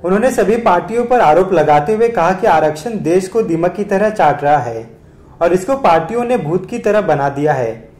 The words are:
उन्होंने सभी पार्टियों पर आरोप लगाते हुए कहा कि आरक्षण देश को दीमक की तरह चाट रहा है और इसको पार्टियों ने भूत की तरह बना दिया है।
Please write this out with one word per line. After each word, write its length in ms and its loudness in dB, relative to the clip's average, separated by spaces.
उन्होंने 260 2
सभी 280 0
पार्टियों 460 0
पर 140 2
आरोप 340 4
लगाते 400 2
हुए 160 2
कहा 220 0
कि 160 -2
आरक्षण 540 0
देश 260 0
को 140 -2
दीमक 320 -2
की 120 -6
तरह 260 0
चाट 320 0
रहा 160 2
है 300 -8
और 120 2
इसको 240 0
पार्टियों 460 0
ने 140 -2
भूत 320 -4
की 100 -8
तरह 240 0
बना 260 0
दिया 240 -2
है। 360 -6